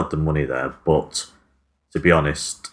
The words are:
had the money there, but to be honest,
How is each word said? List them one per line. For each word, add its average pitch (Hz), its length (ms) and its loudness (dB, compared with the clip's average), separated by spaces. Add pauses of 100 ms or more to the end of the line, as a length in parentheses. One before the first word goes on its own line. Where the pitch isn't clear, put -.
had - 100 -6
the 80 60 -4
money 78 280 0
there, 65 300 -4 (100)
but - 420 0 (640)
to 82 60 -4
be 87 120 4
honest, 76 600 0